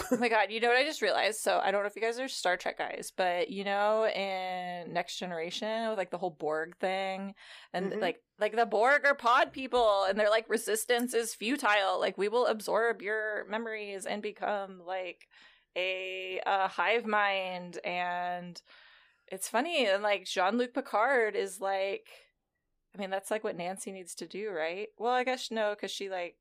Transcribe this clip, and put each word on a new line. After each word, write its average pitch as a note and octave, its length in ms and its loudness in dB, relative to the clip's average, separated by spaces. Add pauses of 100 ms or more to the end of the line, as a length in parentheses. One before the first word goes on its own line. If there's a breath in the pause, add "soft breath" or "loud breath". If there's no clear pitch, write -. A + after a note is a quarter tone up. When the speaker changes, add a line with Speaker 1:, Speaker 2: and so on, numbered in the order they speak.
Speaker 1:
<laughs> - 100 0
Speaker 2:
Oh B3 40 4
my A#3 120 2
God, G#3 240 4
you A3+ 80 -2
know A#3+ 80 4
what A#3+ 80 6
I C4 80 6
just D4+ 180 -4
realized? G#3 380 2
So G3 220 2
I F#3+ 100 2
don't G3+ 100 2
know G#3 60 -2
if - 80 -10
you G3+ 60 -6
guys A#3 180 0
are C4 80 -4
Star F3+ 280 0
Trek - 220 -4
guys, - 360 -6
but F3+ 360 0
you G3 140 -6
know G#3 420 4
in F#3 840 -4
Next F3 260 -4
Generation G3 680 -4
with, A3 100 -2
like, F3+ 120 -2
the F3+ 80 -6
whole F3+ 120 -2
Borg D#3 480 -2
thing F#3+ 560 -2 (380 loud breath)
and F#3 200 -2
Speaker 1:
Mm-hmm. G#3 80 -2
Speaker 2:
like, F3+ 220 -2 (160)
like, G#3 180 0
the A#3 100 6
Borg B3+ 380 4
are C#4+ 120 6
pod B3+ 360 4
people A#3 560 4
and G3 100 2
they're G#3+ 120 4
like, A3+ 180 2
"Resistance A3+ 640 0
is A3+ 220 0
futile. G#3 640 2
Like, F#3 160 0
we G3+ 120 0
will A#3+ 180 2
absorb G#3+ 560 0
your G#3+ 460 -4
memories G#3 580 -6
and G#3 160 -4
become, G3 640 -4
like, F#3 400 -6 (500 soft breath)
a, F#3 680 -4
a F#3+ 220 4
hive G3+ 380 2
mind." F#3+ 800 0
And F3+ 760 -4 (680 soft breath)
it's - 220 -10
funny, C#4 380 0
and, G3 180 2
like, G3+ 220 2
Jean-Luc A3+ 460 0
Picard A#3 640 2
is F#3+ 240 -4
like, G3 460 -2 (880)
I F#3 60 -12
mean, F#3+ 100 -6
that's, F#3+ 220 -4
like, G#3+ 100 -2
what G#3 140 -4
Nancy F#3 340 -8
needs F#3 260 -12
to E3+ 120 -10
do, G3+ 220 -8
right? F3 360 -4 (120)
Well, A#3+ 140 0
I B3+ 120 2
guess B3 260 -4
no, G#3+ 240 0
'cause G3 160 -8
she, G3 200 -8
like, F3 300 -6